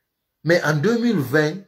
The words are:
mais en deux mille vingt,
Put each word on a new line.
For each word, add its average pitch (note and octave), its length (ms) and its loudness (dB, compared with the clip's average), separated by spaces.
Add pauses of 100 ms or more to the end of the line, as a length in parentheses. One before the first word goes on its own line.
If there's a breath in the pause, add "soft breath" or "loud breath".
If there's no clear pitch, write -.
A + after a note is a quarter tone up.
(440)
mais D#3 180 2
en D3+ 120 0
deux G3 240 0
mille A3+ 200 0
vingt, D3+ 380 0 (120)